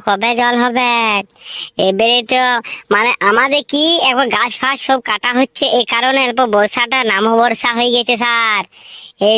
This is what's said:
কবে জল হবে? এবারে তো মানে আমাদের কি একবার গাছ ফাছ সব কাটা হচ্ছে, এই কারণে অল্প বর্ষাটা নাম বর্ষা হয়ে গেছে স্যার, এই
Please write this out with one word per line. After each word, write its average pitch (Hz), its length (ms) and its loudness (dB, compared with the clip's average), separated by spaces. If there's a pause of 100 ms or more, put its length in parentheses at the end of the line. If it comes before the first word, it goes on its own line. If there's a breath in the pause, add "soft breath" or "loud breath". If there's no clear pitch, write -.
কবে 208 260 0 (100)
জল 240 220 0
হবে? 247 280 0 (960 loud breath)
এবারে 220 320 2 (120)
তো 254 100 2 (520 loud breath)
মানে 220 180 2 (180)
আমাদের 269 320 2 (100)
কি 294 120 2 (260)
একবার 254 260 0
গাছ 226 160 -2 (100)
ফাছ 269 160 -2 (100)
সব 269 120 2 (100)
কাটা 220 300 -2
হচ্ছে, 269 260 -2 (140)
এই 240 140 0
কারণে 254 340 0
অল্প 240 120 -2 (160)
বর্ষাটা 233 440 0 (120)
নাম 196 120 0 (180)
বর্ষা 233 360 0
হয়ে 240 180 0
গেছে 240 280 0
স্যার, 226 380 0 (680 loud breath)
এই 220 80 4